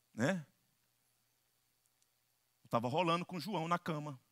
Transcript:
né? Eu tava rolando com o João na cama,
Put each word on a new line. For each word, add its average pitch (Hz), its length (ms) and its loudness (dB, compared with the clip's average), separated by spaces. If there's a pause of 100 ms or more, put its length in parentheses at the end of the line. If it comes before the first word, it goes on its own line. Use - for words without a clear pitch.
(140)
né? 147 340 0 (2250)
Eu - 60 -20
tava 120 180 2
rolando 170 380 2
com 185 100 -8
o 175 40 -6
João 160 280 -2
na 170 100 2
cama, 151 420 -6 (120)